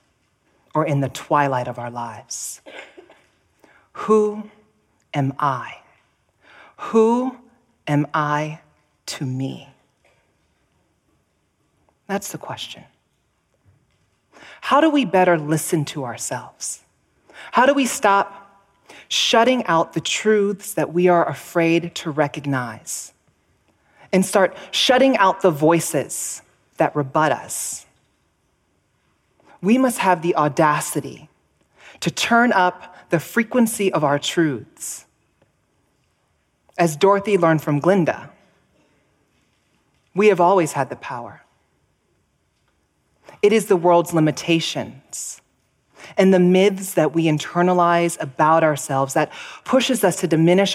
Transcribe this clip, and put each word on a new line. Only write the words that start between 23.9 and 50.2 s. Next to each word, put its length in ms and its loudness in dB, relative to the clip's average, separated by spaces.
and 140 2
start 300 2
shutting 460 4
out 240 2
the 80 4
voices 920 -2
that 180 0
rebut 340 0
us? 560 -8
We 160 4
must 200 0
have 220 0
the 140 -2
audacity 920 -2
to 100 -4
turn 420 2
up 380 0
the 100 0
frequency 720 -2
of 100 -2
our 160 2
truths. 880 -4
As 200 0
Dorothy 420 2
learned 240 2
from 160 -2
Glinda, 520 0
we 140 2
have 120 4
always 320 4
had 180 -4
the 60 -10
power. 460 -14
It 120 4
is 140 2
the 100 2
world's 360 2
limitations 1300 -2
and 180 6
the 60 6
myths 540 2
that 200 2
we 100 0
internalize 960 0
about 440 2
ourselves 500 -2
that 180 0
pushes 380 0
us 180 2